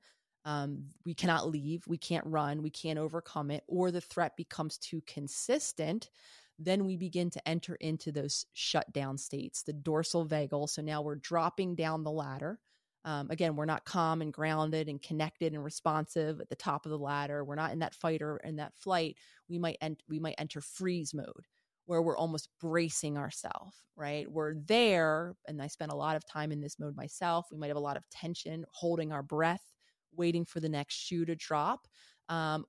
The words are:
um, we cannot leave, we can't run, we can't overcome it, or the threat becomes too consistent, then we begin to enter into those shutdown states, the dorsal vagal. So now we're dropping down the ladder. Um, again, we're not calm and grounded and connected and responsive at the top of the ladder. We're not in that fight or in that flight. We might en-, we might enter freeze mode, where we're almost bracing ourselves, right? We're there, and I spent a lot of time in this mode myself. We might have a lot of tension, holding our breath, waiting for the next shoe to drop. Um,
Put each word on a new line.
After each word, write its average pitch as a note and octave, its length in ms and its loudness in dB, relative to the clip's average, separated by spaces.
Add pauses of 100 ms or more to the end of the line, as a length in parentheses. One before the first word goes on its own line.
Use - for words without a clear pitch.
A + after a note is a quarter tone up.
(460)
um, C#3+ 420 -2 (160)
we E3+ 100 -4
cannot E3 340 4
leave, D3+ 380 -2
we E3+ 120 0
can't - 280 0
run, D3+ 360 2
we D#3 80 -2
can't D#3 280 -2
overcome D#3 520 -2
it, D3 160 -4
or F3+ 240 4
the F3 100 0
threat - 360 -2
becomes D#3+ 420 -4
too - 280 -6
consistent, E3 1040 -2 (480)
then F#3+ 280 4
we F#3+ 100 0
begin F3 340 0
to - 180 -4
enter E3 280 0
into D#3 360 -2
those C#3+ 420 -2
shutdown C3+ 640 0
states, - 440 -4
the D3+ 120 -4
dorsal D#3+ 520 2
vagal. D3+ 420 2
So D3+ 140 -4
now D3+ 200 0
we're D3 140 -2
dropping F3 600 2
down D#3+ 260 2
the D3+ 80 -2
ladder. D3 480 -2 (460)
Um, D3 260 -2
again, F3+ 260 2
we're D3+ 100 0
not D#3 180 0
calm E3 380 2
and D3+ 100 -2
grounded D#3 560 2
and C#3+ 120 -6
connected D#3+ 520 0
and D3+ 100 -4
responsive D#3 800 0
at - 80 -10
the - 80 -6
top D3 300 -2
of D3+ 40 -6
the D3+ 80 -2
ladder. C#3+ 460 0
We're C#3 100 -4
not D#3 180 0
in E3 60 -2
that D#3+ 160 0
fight D#3+ 280 0
or D3+ 160 -2
in D#3 180 -6
that D3 180 -6
flight. F3 420 2 (320)
We F3 100 -4
might E3+ 220 0
en-, D#3 180 -2 (100)
we D#3 100 -2
might D#3+ 200 -2
enter D#3 220 -6
freeze F3+ 540 -2
mode, - 320 -8 (380)
where E3+ 180 4
we're E3 140 4
almost D#3 320 0 (120)
bracing D#3+ 560 2
ourselves, - 600 -6 (180)
right? D3 340 -4
We're D#3 260 0
there, E3+ 800 6 (100)
and D3+ 160 -6
I C#3+ 60 -4
spent D#3 240 -6
a C#3+ 40 -2
lot D3+ 200 2
of D#3+ 100 -6
time D3+ 240 -2
in D3 100 -2
this D3 200 -8
mode D3 160 -6
myself. E3+ 560 0
We D#3 60 -10
might D3+ 100 -4
have D3 80 -2
a D3 40 0
lot C#3+ 160 0
of - 140 -10
tension, E3 640 -6
holding E3 400 0
our C#3+ 100 -2
breath, D#3+ 400 2 (500)
waiting E3+ 320 2
for - 140 -8
the D#3+ 100 0
next C#3+ 260 -2
shoe E3+ 320 -2
to E3 100 0
drop. D#3 500 0 (420)
Um, D#3+ 400 0